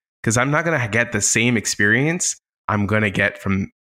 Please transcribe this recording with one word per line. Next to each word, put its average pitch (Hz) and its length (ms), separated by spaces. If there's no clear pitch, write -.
'Cause 113 140
I'm 127 140
not 160 140
gonna 143 240
get 117 240
the 104 80
same 117 360
experience 117 800
I'm 104 180
gonna 107 240
get 101 300
from 98 300